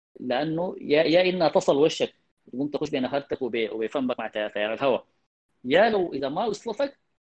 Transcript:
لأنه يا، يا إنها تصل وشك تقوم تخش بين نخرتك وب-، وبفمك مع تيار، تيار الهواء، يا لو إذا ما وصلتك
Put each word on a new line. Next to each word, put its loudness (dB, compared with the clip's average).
لأنه -2
يا، 4
يا 4
إنها 2
تصل 4
وشك 2
تقوم -4
تخش -6
بين -2
نخرتك -4
وب-، -2
وبفمك -2
مع -6
تيار، -4
تيار -2
الهواء، 0
يا 4
لو 0
إذا -4
ما -2
وصلتك -6